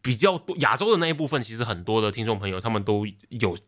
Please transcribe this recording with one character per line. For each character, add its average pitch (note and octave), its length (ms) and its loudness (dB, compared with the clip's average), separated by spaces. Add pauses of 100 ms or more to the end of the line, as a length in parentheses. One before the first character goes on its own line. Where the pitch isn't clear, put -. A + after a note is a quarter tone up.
比 C3 140 0
较 F3 240 2
多， - 200 -10
亚 A2+ 180 4
洲 G#3 160 2
的 G3 60 4
那 E3 100 0
一 E3 40 0
部 D3+ 140 -2
分， C3+ 160 0
其 A2 140 -10
实 A#2+ 80 -2
很 G2 180 -4
多 A2 180 2
的 G#2+ 120 2
听 A2+ 120 -4
众 A2 140 0
朋 G2+ 100 -4
友 F#2 120 -4
他 A#2 100 -2
们 G#2+ 140 0
都 G#2 200 0 (260)
有 G#2+ 380 -2